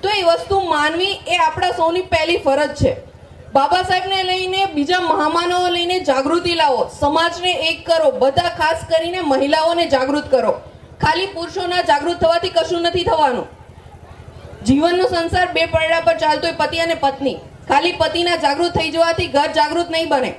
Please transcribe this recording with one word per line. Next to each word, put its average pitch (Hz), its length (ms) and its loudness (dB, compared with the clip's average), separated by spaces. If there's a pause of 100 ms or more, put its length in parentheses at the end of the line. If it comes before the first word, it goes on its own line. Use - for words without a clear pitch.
તો 381 60 -2
એ 415 140 0
વસ્તુ 339 380 2
માનવી, 330 520 0 (160)
એ 339 80 0
આપણા 349 340 0
સૌની 339 300 0
પહેલી 320 360 0
ફરજ 277 380 0
છે. - 220 0 (560)
બાબા 294 300 2
સાહેબને 381 400 -2
લઈને, 370 440 -2
બીજા 320 340 -2
મહામાનવો 339 680 0
લઈને 349 320 -2
જાગૃતિ 330 540 0
લાવો, 294 360 2 (100)
સમાજને 339 520 0
એક 320 340 -4
કરો, 320 240 4
બધા, 269 380 2
ખાસ 330 400 0
કરીને 339 320 0
મહિલાઓને 311 640 2
જાગૃત 277 440 0
કરો. 226 220 2 (500)
ખાલી 330 240 2
પુરુષોના 359 540 -4
જાગૃત 339 400 2
થવાથી 339 280 2
કશું 339 340 0
નથી 339 220 0
થવાનું. 269 420 2 (1160)
જીવનનો 330 440 2
સંસાર 349 440 -2
બે 330 140 0
પૈડા 320 340 0
પર 330 160 2
ચાલતો 311 300 0
હોય, 330 100 -4
પતિ - 220 -2
અને 330 160 0
પત્ની. 277 400 -2 (340)
ખાલી 330 240 2
પતિના 339 440 0
જાગૃત 311 340 0
થઈ 320 200 0
જવાથી 330 360 2
ઘર 285 200 2
જાગૃત 320 440 0
નહીં 330 180 -2
બને. 262 300 0